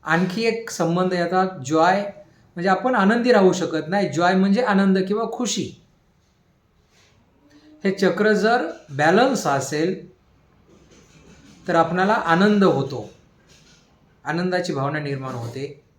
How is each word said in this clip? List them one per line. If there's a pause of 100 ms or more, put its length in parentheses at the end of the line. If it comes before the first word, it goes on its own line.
आणखी
एक
संबंध
येतात,
जॉय (540)
म्हणजे
आपण
आनंदी
राहू
शकत
नाही.
जॉय
म्हणजे
आनंद
किंवा
खुशी. (2000)
हे
चक्र
जर (200)
बॅलन्स
असेल, (1600)
तर
आपणाला
आनंद
होतो, (1120)
आनंदाची
भावना
निर्माण
होते. (140)